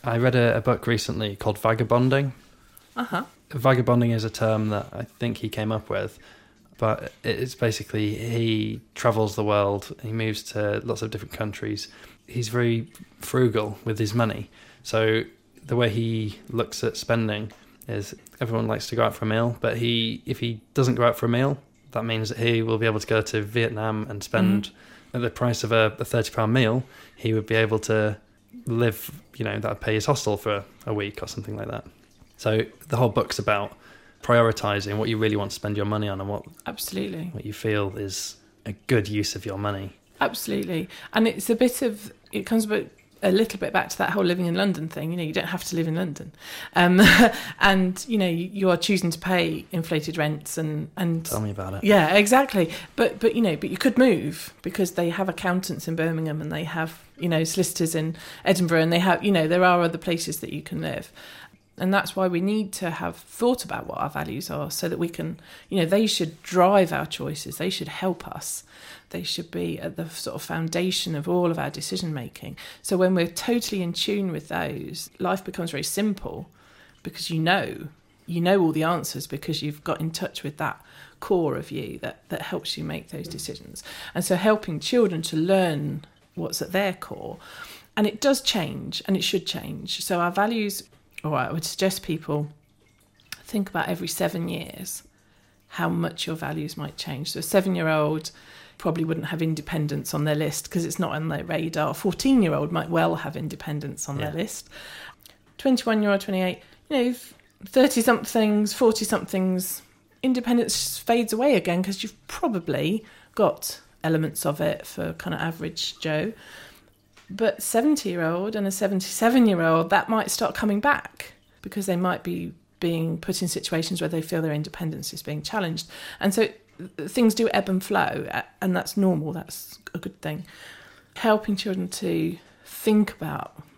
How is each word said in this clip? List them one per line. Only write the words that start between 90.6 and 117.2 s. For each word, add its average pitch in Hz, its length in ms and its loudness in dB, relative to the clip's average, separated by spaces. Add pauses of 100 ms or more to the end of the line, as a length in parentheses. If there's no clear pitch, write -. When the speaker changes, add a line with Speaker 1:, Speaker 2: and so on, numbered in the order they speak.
Speaker 2:
or 151 100 -2
I 131 160 0
would 160 140 -4
suggest - 380 -2
people 151 460 -4 (960)
think 202 280 -4
about - 180 -2
every 175 180 -4
seven 170 440 -2
years - 520 -10 (640)
how 170 200 -2
much 170 380 -2
your 160 100 -4
values 156 400 -6
might 147 220 -10
change. 147 340 -8
So - 80 -6
a - 20 -6
seven-year-old 160 880 2 (480)
probably 165 260 0
wouldn't 160 220 -2
have 165 160 -4
independence 151 720 -2
on 147 80 0
their 151 140 2
list 151 340 -4
'cause 170 140 0
it's 165 160 -6
not 170 100 -2
on 156 160 -4
their 151 160 -4
radar. 160 480 -2
A - 40 -6
fourteen-year-old 175 760 2
might 160 180 -2
well 165 280 2
have 151 200 -8
independence 147 720 -8
on 139 100 -6
their - 120 -4
Speaker 1:
Yeah. - 60 -8
Speaker 2:
list. - 320 -6 (920)
Twenty-one-year-old, 214 600 4
twenty-eight, 185 400 -2 (280)
you 294 80 0
know, 247 180 2 (520)
thirty-somethings, 226 1080 4
forty-somethings, 185 1080 0 (400)
independence 240 760 0
fades 233 340 2
away 254 240 4
again 175 260 2
'cause 190 200 -4
you've - 260 -12
probably 175 760 -2 (300)
got - 460 0 (240)
elements 160 420 0
of 151 140 -2
it 160 260 -2
for 165 280 -6
kind 165 200 -8
of - 60 -6
average 165 600 -6
Joe. 160 320 -2 (1000)